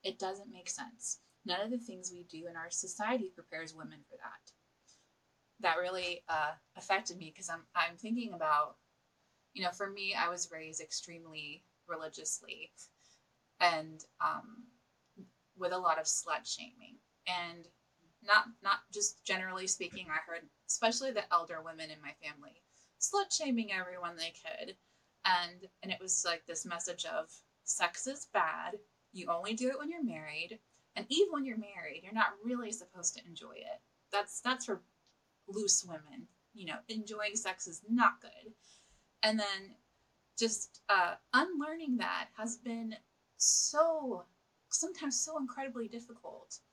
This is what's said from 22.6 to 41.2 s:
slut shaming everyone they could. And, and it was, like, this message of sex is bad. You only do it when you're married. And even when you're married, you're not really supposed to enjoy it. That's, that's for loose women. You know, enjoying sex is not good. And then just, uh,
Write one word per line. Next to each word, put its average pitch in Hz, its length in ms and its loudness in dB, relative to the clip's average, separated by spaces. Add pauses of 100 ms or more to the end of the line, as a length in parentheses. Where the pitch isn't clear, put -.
slut 392 360 2
shaming 233 380 2
everyone 180 420 -4
they 165 160 -4
could. - 460 -10 (480)
And, 180 420 2 (160)
and 190 80 -4
it 185 80 -2
was, 185 260 0
like, 165 200 0
this 165 200 -6
message 170 400 -4
of 160 240 -2 (340)
sex - 440 0
is 277 260 -6
bad. 165 460 2 (320)
You 185 180 -8
only 180 240 2
do 247 160 2
it 269 80 0
when 294 120 -4
you're 339 140 -2
married. 160 560 -4 (360)
And 190 140 -4
even 339 220 6
when 277 140 0
you're 226 120 -4
married, 175 460 -8
you're 196 100 -12
not 208 200 4 (100)
really 240 280 -2
supposed - 440 -4
to - 100 -14
enjoy - 300 -14
it. - 260 -10 (300)
That's, 202 300 0
that's 247 240 0
for 196 160 -2 (640)
loose 196 360 4
women. 156 440 -12 (260)
You 190 140 -10
know, 156 100 -4 (100)
enjoying 214 480 -2
sex - 320 -2
is 160 220 -10
not 233 320 6
good. - 320 -16 (680)
And 220 180 6
then 196 360 -2 (640)
just, - 500 2
uh, - 260 6 (180)